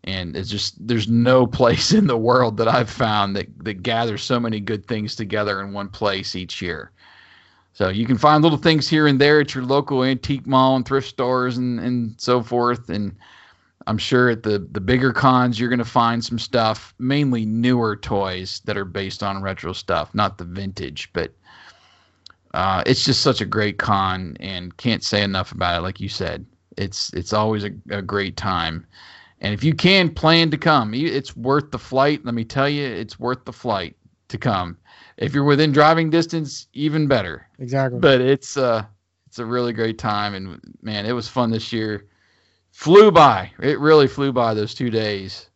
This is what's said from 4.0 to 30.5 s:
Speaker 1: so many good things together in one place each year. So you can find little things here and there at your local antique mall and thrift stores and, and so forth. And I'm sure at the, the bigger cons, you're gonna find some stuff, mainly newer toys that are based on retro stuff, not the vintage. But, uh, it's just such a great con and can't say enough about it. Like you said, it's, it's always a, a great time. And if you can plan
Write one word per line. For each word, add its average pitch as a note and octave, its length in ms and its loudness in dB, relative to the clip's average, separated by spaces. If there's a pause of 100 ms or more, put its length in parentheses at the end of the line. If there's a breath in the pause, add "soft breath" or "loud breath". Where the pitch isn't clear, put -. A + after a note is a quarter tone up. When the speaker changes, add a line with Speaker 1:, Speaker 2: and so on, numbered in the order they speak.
Speaker 1:
so B2+ 160 0
many A2+ 200 -4
good G2+ 280 -6
things G#2+ 280 -6
together G#2 460 -2
in G2+ 120 -10
one G2+ 160 -8
place G2 460 -4
each F2+ 260 -10
year. D#2+ 300 -8 (840 soft breath)
So F#2+ 160 0
you G#2 160 -2
can B2 120 2
find D3+ 260 6
little D#3+ 140 4
things D#3+ 300 2
here D#3 200 4
and C#3 120 4
there D3 220 6
at C#3+ 120 -2
your C3 100 -6
local C#3 400 0
antique C3 440 -4
mall C3 280 4
and B2+ 100 -2
thrift C3+ 220 -2
stores B2+ 500 -2
and, B2 220 -4
and A#2 400 -4
so B2 220 2
forth. A#2+ 480 -2
And G2 260 -6 (720 soft breath)
I'm G#2+ 100 0
sure B2 320 2
at A2+ 140 -4
the, G#2 160 0 (120)
the G#2 100 -6
bigger B2 320 2
cons, B2 460 4
you're B2 100 0
gonna A#2+ 160 0
find A#2 380 0
some A#2 160 -6
stuff, A2 600 -2
mainly B2+ 460 0
newer A2+ 520 2
toys F#2+ 680 -4
that G#2 120 -4
are G2 80 -4
based F#2+ 360 -8
on G2 200 -4
retro F#2 320 -6
stuff, E2 420 -4
not G2 220 0
the F2 80 -12
vintage. F#2 680 -10
But, - 200 -6 (1200 soft breath)
uh, F#2+ 320 0
it's - 200 2
just - 160 0
such B2+ 200 0
a G#2 40 -4
great G#2 320 -2
con F#2 600 -2
and F2+ 380 -12
can't A#2 260 -2
say G#2 200 0
enough F#2+ 280 -4
about F2+ 260 -2
it. E2 40 -2
Like F#2 180 -6
you G2+ 100 -6
said, F2 360 -8 (320)
it's, F#2+ 360 -8
it's F2+ 200 -6
always G#2+ 300 0
a, G2+ 80 -8 (200)
a G2+ 100 -6
great G2 360 -6
time. E2 480 -4 (560 loud breath)
And G#2 120 -4
if G#2 100 -6
you D#3 100 2
can F3+ 400 2
plan D#3+ 380 4